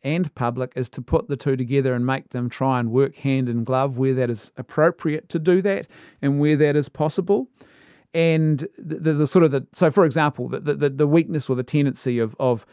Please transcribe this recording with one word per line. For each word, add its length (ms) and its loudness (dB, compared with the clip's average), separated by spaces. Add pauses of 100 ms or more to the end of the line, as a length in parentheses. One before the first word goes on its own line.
and 320 -2
public 400 -4
is 140 -6
to 120 -12
put 260 -2
the 80 -4
two 200 -2
together 380 0
and 120 -2
make 240 -4
them 200 -6
try 300 -2
and 120 -2
work 260 0
hand 320 -2
in 140 -2
glove 340 -2
where 160 0
that 160 0
is 280 -8
appropriate 720 -2
to 100 -4
do 220 4
that 260 -2 (340)
and 180 0
where 160 4
that 200 4
is 140 0
possible. 600 -2 (640)
And 540 2 (100)
the, 180 -10
the, 180 0
the 140 2
sort 160 4
of 80 6
the, 220 -2
so 160 2
for 160 4
example, 420 0
the, 120 -6
the, 160 -4
the, 140 0
the 180 0
weakness 420 0
or 60 0
the 80 -4
tendency 560 -2
of, 200 -2
of 340 0